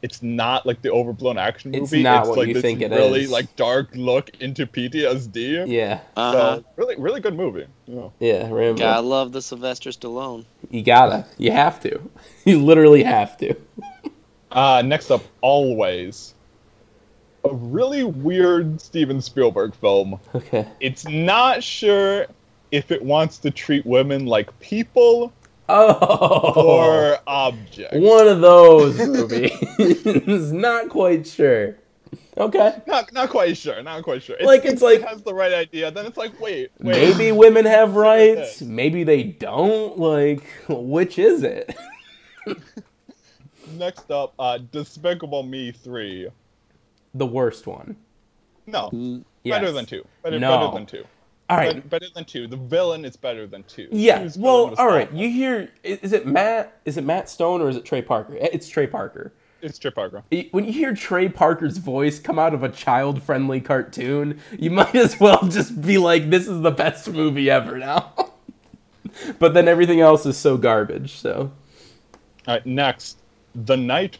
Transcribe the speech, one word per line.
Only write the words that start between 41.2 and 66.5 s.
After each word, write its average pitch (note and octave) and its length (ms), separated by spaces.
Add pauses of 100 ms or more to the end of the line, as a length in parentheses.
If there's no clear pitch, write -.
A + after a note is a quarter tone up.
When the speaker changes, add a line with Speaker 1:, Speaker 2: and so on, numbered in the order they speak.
Speaker 2:
it? - 340 (680)
<laughs> - 100 (1200)
Speaker 1:
Next F3+ 340
up, C#3+ 260
uh, B2 220 (120)
Despicable D3+ 720
Me C3 280
three. G#2 560 (880)
Speaker 2:
The C3 100
worst A#2+ 400
one. F#2+ 300 (720)
Speaker 1:
No. G#3+ 260
Speaker 3:
Mm. B2 300 (220)
Speaker 1:
Better D#3+ 220
Speaker 2:
Yes. D#3+ 60
Speaker 1:
than B2+ 120
two. - 200 (160)
Better, D#3+ 180
Speaker 2:
No. C3 200
Speaker 1:
better G2+ 140
than G2 120
two. - 200 (440)
Speaker 2:
All F3 80
right. D#3+ 180
Speaker 1:
Bet-, C#3+ 140
better E3+ 240
than E3 120
two. A#2+ 220
The B2+ 100
villain D#3+ 480
is B2+ 100
better A#2 320
than G2 160
two. - 280
Speaker 2:
Yeah. G#3+ 280
Speaker 1:
Two's E3+ 180
Speaker 2:
Well, B3+ 200
Speaker 1:
villain A#3+ 140
was A3 80
Speaker 2:
all B3 80
right. D#3 200
Speaker 1:
awful. D3+ 120
Speaker 2:
You A3+ 100
hear? B3 420 (140)
i-, G3+ 160
is G3 120
it E3 140
Matt? G#3 580
Is D3+ 120
it D3 60
Matt E3 260
Stone E3+ 320
or C#3+ 80
is B2+ 80
it A#2+ 80
Trey C3 160
Parker? A#2 340
I-, E3 180
it's - 140
Trey D3 180
Parker. - 460 (300)
Speaker 1:
It's D3+ 180
Trey C3+ 120
Parker. G2+ 400
Speaker 2:
I-, F3 200
when G3+ 140
you A3 80
hear C4+ 200
Trey F#3 360
Parker's E3 480
voice C#3+ 420
come - 180
out D#3+ 160
of C3+ 100
a C3 60
child-friendly C3+ 920
cartoon, C#3+ 760 (200)
you D#3+ 120
<laughs> - 0
might F#3+ 220
as A#3+ 260
well G3 280
just F3+ 340
be F#3+ 160
like, E3+ 320
"This F3+ 180
is F3 140